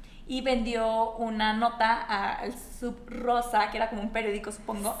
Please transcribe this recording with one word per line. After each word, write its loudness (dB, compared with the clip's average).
y -4
vendió 2
una 2
nota 4
a, 0
al -6
Sub -8
Rosa, 2
que -4
era 2
como -4
un -2
periódico, -2
supongo, -2